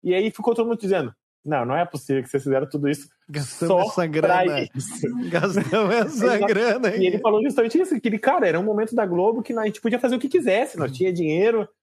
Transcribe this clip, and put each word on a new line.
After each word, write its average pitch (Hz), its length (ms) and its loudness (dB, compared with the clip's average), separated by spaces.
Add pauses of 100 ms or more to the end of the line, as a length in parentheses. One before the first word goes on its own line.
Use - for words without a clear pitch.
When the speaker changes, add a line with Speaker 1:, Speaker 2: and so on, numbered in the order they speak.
Speaker 1:
E 180 120 2
aí 208 160 2
ficou 233 240 -2
todo 226 120 0
mundo 233 140 -2
dizendo, 185 340 -2 (300)
"Não, 139 220 0
não 131 100 -2
é 175 80 2
possível 135 380 -4
que 127 80 -12
vocês 135 120 -2
fizeram 135 260 0
tudo 143 200 -2
isso 143 200 -4 (200)
Speaker 2:
Gastamos 151 460 -2
Speaker 1:
só 180 80 4
Speaker 2:
essa 220 120 -2
Speaker 1:
pra 175 120 0
Speaker 2:
grana. 160 540 2 (140)
Speaker 1:
isso." - 320 -8 (240)
Speaker 2:
Gastamos 190 640 0
essa 233 320 0
Speaker 1:
Exato. 208 200 2
Speaker 2:
grana, 226 500 2
Speaker 1:
E 185 100 2
ele 185 100 0
Speaker 2:
hein? 214 60 -2
Speaker 1:
falou 214 200 4
justamente 233 360 2
isso, 349 220 0
que 240 80 -2
ele, 214 100 -2
cara, 262 300 2
era 160 100 2
um 185 60 -2
momento 220 300 -2
da 226 120 2
Globo 196 360 0
que 254 100 -8
nós, 220 120 -4
a - 20 -2
gente 208 160 -6
podia 233 180 0
fazer 254 160 0
o - 20 -2
que 277 100 -4
quisesse, 240 500 0
nós 139 120 -2
tinha 175 220 0
dinheiro 180 560 0 (140)